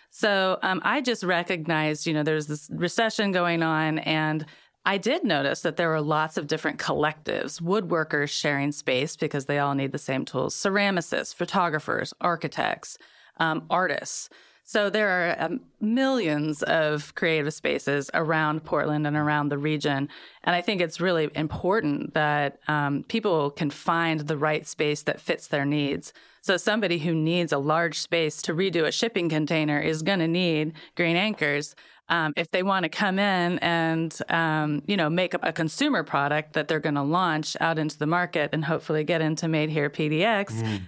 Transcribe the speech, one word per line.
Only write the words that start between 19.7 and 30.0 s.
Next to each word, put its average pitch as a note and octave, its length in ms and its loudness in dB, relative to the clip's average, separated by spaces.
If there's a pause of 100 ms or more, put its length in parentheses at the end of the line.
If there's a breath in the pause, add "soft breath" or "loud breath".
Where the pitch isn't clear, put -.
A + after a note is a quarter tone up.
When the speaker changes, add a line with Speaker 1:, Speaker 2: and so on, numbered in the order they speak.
Speaker 1:
And F3 100 2
I F3 60 2
think G3 220 0
it's D#3+ 180 -2
really E3+ 340 2
important D#3 800 0
that, D3 540 2
um, D3 400 0
people E3 440 2
can D3 180 -2
find E3 520 0
the D3+ 160 -2
right D3+ 300 0
space D3 360 -2
that - 180 -4
fits - 260 -4
their C#3+ 180 0
needs. C#3+ 460 -2 (300 loud breath)
So F#3 160 2
somebody G3+ 400 0
who D#3+ 180 0
needs D#3+ 380 2
a C#3+ 40 2
large D#3 420 0
space E3 420 -2
to E3+ 120 -4
redo E3 320 0
a D3+ 60 0
shipping G3 380 0
container D#3 500 2
is D#3 220 0